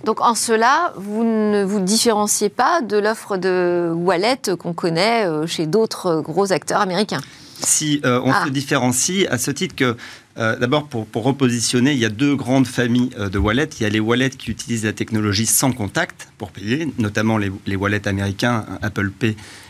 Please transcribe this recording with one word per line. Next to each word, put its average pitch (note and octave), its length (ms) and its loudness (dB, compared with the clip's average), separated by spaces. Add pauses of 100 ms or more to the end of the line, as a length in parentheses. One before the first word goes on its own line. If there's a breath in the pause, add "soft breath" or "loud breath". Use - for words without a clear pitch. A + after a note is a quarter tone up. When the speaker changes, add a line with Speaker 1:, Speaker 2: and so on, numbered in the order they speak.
Speaker 1:
Donc G#3+ 160 0
en A#3 160 4
cela, A#3+ 640 2
vous G#3 260 -4
ne G#3+ 400 2
vous G3+ 160 0
différenciez G#3 720 2
pas D4+ 320 2
de G#3 160 -2
l'offre G#3 400 -2
de F3 580 0
wallet F#3 460 0 (180)
qu'on E3+ 140 -6
connaît, G3 520 0
euh, D#3+ 220 0
chez E3 180 -2
d'autres F3 560 0
gros F#3 300 0
acteurs F3+ 300 0
américains. F#3 400 -2 (400 loud breath)
Speaker 2:
Si, D3 420 0
euh, B2+ 220 4
on B2+ 80 4
Speaker 1:
Ah. - 120 4
Speaker 2:
se D#3 40 -2
différencie C#3 800 0
à B2 80 -2
ce C#3+ 140 -2
titre C#3+ 240 -4
que... B2 200 2 (440 loud breath)
Euh, A2+ 180 0
d'abord, C#3+ 300 0
pour, A2 180 -6
pour G#2+ 180 -4
repositionner, B2 680 2
il C3+ 60 0
y A2+ 60 2
a A2 40 2
deux C#3 260 0
grandes B2+ 320 2
familles, B2 500 2
euh, G2+ 120 -2
de F#2+ 80 -2
wallets. A2 320 2 (100)
Il A#2+ 40 -2
y - 20 0
a G#2 40 0
les G#2+ 120 2
wallets A#2+ 300 0
qui B2+ 200 -10
utilisent A2+ 320 -6
la G#2+ 100 0
technologie G#2+ 520 -2
sans B2+ 260 2
contact - 560 -4 (100)
pour G#2 140 -12
payer, B2 460 -4
notamment A2 400 0
les, G2+ 140 -2 (140)
les G2 120 -2
wallets G2+ 300 0
américains, G2+ 600 0
hein, F#2+ 140 -10
Apple G2+ 300 -2
Pay, G#2+ 260 -2 (320 loud breath)